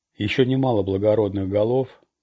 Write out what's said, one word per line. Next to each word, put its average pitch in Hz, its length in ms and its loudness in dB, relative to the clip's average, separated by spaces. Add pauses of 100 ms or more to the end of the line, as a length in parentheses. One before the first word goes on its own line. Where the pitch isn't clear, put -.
(180)
Еще 113 280 0
немало 127 360 0
благородных 98 680 0
голов 113 400 0 (340)